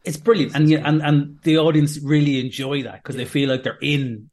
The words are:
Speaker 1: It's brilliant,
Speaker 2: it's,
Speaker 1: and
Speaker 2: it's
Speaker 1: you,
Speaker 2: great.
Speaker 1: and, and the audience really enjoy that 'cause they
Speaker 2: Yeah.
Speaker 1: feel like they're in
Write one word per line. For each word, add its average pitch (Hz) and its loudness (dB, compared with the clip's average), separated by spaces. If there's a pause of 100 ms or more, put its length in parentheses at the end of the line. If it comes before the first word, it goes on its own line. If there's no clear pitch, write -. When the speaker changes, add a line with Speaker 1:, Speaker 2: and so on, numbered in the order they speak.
Speaker 1:
It's 151 -8
brilliant, 202 0
Speaker 2:
it's, - -8
Speaker 1:
and 151 2
Speaker 2:
it's 151 6
Speaker 1:
you, 156 4
Speaker 2:
great. 147 -6
Speaker 1:
and, 156 2
and 147 0
the 156 4
audience 151 2
really 143 2
enjoy 135 -6
that 98 -16
'cause - -10
they 123 -6
Speaker 2:
Yeah. 117 -10
Speaker 1:
feel 139 0
like 131 -2
they're 117 -6
in 135 -2